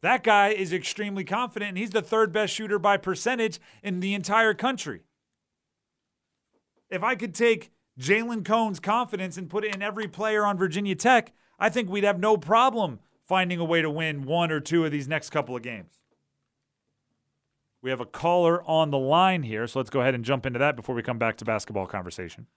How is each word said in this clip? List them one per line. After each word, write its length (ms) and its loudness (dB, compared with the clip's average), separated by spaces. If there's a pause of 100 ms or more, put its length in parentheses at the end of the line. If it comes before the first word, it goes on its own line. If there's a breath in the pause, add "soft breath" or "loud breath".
That 220 0
guy 260 6
is 220 -2
extremely 520 -6
confident, 460 -4
and 100 -8
he's 100 -4
the 120 0
third 300 2
best 220 0
shooter 240 -2
by 200 4
percentage 600 -2 (220 soft breath)
in 200 -4
the 120 -2
entire 400 2
country. 480 -4 (1900)
If 100 -6
I 140 0
could 180 -6
take 380 2 (280)
Jalen 460 0
Cone's 340 0
confidence 560 -2
and 140 -12
put 160 -4
it 80 -4
in 80 -8
every 260 -6
player 380 0
on 140 0
Virginia 340 0
Tech, 400 4 (240)
I 120 2
think 200 -2
we'd 140 -2
have 160 2
no 180 4
problem 600 2 (240)
finding 360 0
a 60 -2
way 160 2
to 80 0
win 360 -4
one 260 0
or 80 0
two 260 2
of 60 0
these 160 -4
next 240 -4
couple 240 -2
of 80 -8
games. 360 -14 (1800)
We 80 -6
have 120 -4
a 40 -8
caller 580 2
on 280 2
the 80 2
line 420 4
here, 240 -4
so 140 -4
let's 100 -2
go 120 0
ahead 120 4
and 100 -4
jump 220 -2
into 140 -2
that 160 2
before 180 -6
we 80 -4
come 160 -4
back 200 0
to 80 -12
basketball 420 -2
conversation. 580 -10 (120)